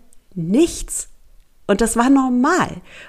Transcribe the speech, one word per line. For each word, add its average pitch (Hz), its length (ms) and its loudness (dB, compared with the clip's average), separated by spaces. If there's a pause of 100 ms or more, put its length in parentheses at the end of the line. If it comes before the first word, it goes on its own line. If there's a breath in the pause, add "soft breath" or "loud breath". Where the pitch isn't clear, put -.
(340)
nichts. 196 760 -2 (580)
Und 202 140 0
das 226 160 -2
war 240 120 2
normal. 262 720 0 (280 loud breath)